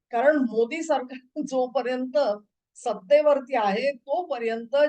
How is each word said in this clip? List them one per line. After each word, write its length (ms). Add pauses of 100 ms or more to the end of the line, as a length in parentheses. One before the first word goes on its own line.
(100)
कारण 260
मोदी 460
सरकार 600
<laughs> 0
जोपर्यंत 760 (560)
सत्तेवरती 840
आहे, 360
तोपर्यंत 840 (120)